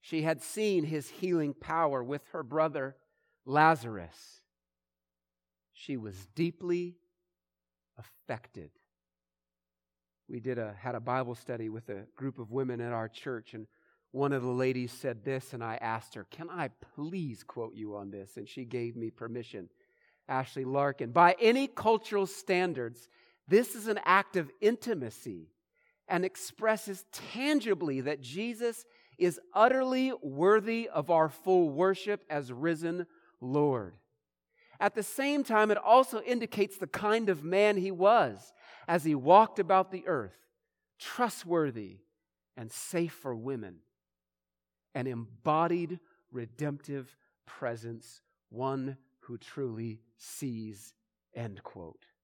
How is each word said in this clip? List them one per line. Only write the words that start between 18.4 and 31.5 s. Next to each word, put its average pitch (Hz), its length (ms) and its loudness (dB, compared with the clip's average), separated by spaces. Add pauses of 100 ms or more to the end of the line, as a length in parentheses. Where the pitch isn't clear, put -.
she 131 160 -12
gave 120 320 -6
me 113 120 -6
permission. 113 640 -12 (560)
Ashley 131 380 -4
Larkin, 139 480 -2
"By 175 260 8
any 247 300 4
cultural 214 580 2
standards, 175 840 -2 (380)
this 226 300 4
is 214 100 -10
an 226 120 0
act 190 360 4
of 156 160 -2 (100)
intimacy 131 920 -2 (540)
and 180 160 0
expresses 208 880 -4
tangibly 214 880 0
that 143 200 -2
Jesus 226 640 -6 (320)
is 175 240 2 (120)
utterly 262 640 4
worthy 202 720 2
of 151 200 -4
our 160 200 6
full 180 420 4